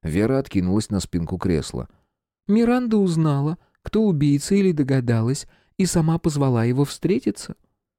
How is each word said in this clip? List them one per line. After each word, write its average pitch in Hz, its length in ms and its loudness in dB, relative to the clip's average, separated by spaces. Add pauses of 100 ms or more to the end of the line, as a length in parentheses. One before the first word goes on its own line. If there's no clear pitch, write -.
Вера 104 360 0
откинулась 98 520 -2
на 101 100 -2
спинку 85 380 -4
кресла. 76 500 -4 (580)
«Миранда 233 520 2
узнала, 160 600 0 (240)
кто - 200 -2
убийца, 147 520 2
или 190 180 4
догадалась, 131 760 0 (320)
и 185 80 2
сама 165 320 2
позвала 139 460 0
его 123 200 2
встретиться?» - 720 -4 (420)